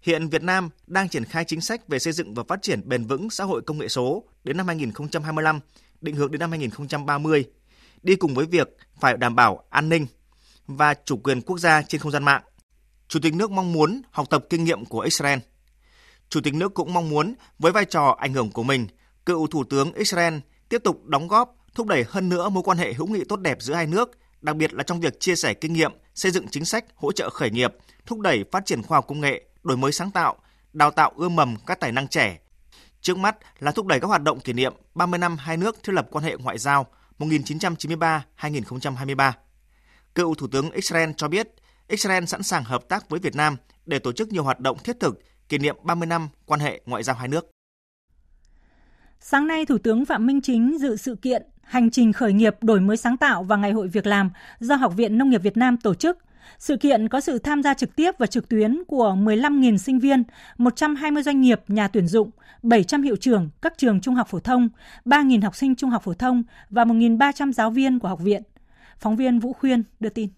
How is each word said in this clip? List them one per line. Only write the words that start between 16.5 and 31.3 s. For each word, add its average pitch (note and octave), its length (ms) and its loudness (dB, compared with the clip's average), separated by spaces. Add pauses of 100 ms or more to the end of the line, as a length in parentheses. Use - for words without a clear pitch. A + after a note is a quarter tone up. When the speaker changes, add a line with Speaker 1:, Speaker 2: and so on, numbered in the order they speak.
Speaker 1:
nước E3 200 -4
cũng E3+ 180 -4
mong E3+ 180 -2
muốn D3+ 240 -2 (240)
với E3 140 4
vai G#3 120 2
trò D3 360 2
ảnh C3+ 120 -4
hưởng B2 180 -2
của A#2 120 -8
mình, B2 240 0 (400)
cựu E3 200 0
Thủ D3+ 180 -4
tướng C#3 280 0
Israel F3 420 -2 (340)
tiếp A#3+ 160 -2
tục E3+ 220 -2
đóng C#3+ 220 -2
góp, A3 280 2 (180)
thúc A#3 120 -4
đẩy D#3 220 2
hơn F#3+ 200 -2
nữa F3 200 0
mối F#3+ 140 -2
quan F#3 160 0
hệ D#3 140 -2
hữu C3+ 140 -6
nghị G#3 180 -4
tốt G#3 120 -6
đẹp F3 240 -4
giữa B2+ 140 -6
hai E3+ 120 -2
nước, G#3 240 -2 (300)
đặc D3+ 160 -4
biệt D#3 180 -2
là C3+ 80 -6
trong F3 180 -6
việc D#3+ 200 -4
chia F3+ 160 0
sẻ C3 180 -2
kinh D#3+ 180 -6
nghiệm, D#3+ 200 0 (220)
xây F#3+ 180 -2
dựng F3+ 160 -4
chính C#3+ 160 -8
sách A3 200 -4 (120)
hỗ C#3 160 -4
trợ - 180 -6
khởi B2 200 -4
nghiệp, A#2+ 240 -2 (320)
thúc A3+ 140 -8
đẩy F3 320 0
phát G3 140 -2
triển C3+ 160 -4
khoa D#3 140 -2
học C#3 120 2
công D3 120 -8
nghệ, C#3 260 -4 (160)
đổi C3+ 140 -2
mới C3+ 160 0
sáng F3 180 -6
tạo, E3 260 -2 (360)
đào D3 180 4
tạo D3+ 260 2
ươm F3 200 -2